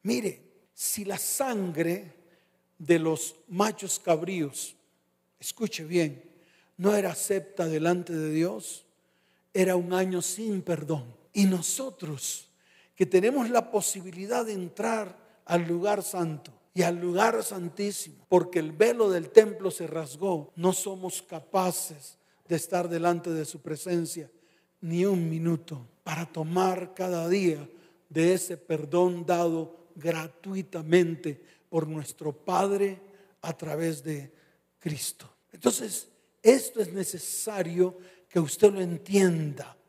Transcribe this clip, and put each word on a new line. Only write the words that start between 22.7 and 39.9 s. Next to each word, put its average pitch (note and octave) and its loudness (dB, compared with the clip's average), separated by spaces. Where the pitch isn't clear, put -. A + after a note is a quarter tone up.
delante E3+ 0
de D#3+ -4
su D3 -14
presencia D#3+ -6
ni F3 0
un F3 2
minuto D#3+ -4
para D#3+ -6
tomar F3+ 0
cada F3 -2
día E3+ 2
de E3 4
ese F3+ -2
perdón E3+ 0
dado E3 0
gratuitamente E3 0
por D#3+ -2
nuestro D3+ -8
Padre G3 0
a E3 -6
través D#3 -4
de C#3+ -8
Cristo. - -8
Entonces, - -2
esto A#3 4
es E3+ -4
necesario F3+ -2
que - 0
usted G3 4
lo G3 -4
entienda. E3+ 0